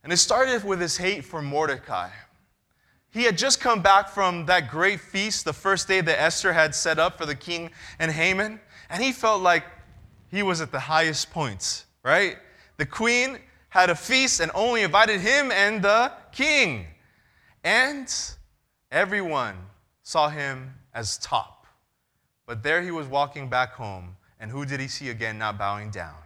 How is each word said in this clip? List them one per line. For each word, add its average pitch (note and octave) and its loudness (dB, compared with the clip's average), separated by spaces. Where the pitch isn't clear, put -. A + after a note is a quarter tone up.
And D3+ -6
it F3+ 2
started A#3+ 4
with G3 -2
his E3+ -2
hate F3+ -2
for D#3+ -8
Mordecai. C#3 -2
He A#3 -2
had A3 4
just B3+ 2
come A#3 2
back G3 4
from F3 -2
that E3+ 2
great F3+ 0
feast, G3+ -6
the D#3+ -2
first F#3+ -2
day F#3+ 2
that D#3 0
Esther E3 2
had D#3 4
set D#3+ 0
up F3 0
for E3 -6
the D3 -6
king E3+ -8
and D#3+ 0
Haman, F#3+ 0
and F3 -2
he C4 0
felt G#3+ 2
like F3 4
he G3 -2
was F#3 0
at D3+ -6
the C3+ -4
highest D#3 0
points, A#2+ -6
right? E3+ 2
The D3+ -2
queen A#3+ 0
had F3+ 6
a F3 4
feast C4 2
and D#3+ 0
only A3+ 2
invited G3+ 4
him C4 2
and G3+ 2
the G#3+ 4
king. B3 0
And B3+ 0
everyone D#3 -2
saw D3+ 0
him C3+ -8
as A2+ -6
top. - -6
But A2+ -10
there D#3+ 0
he F3+ -8
was D#3+ -6
walking C#3 -4
back B2 0
home, F#2 -12
and A2 -12
who C#3 -8
did C3+ -6
he C3 -8
see C3+ -10
again A2 -6
not G#2+ -4
bowing G#2 -4
down? F2 -12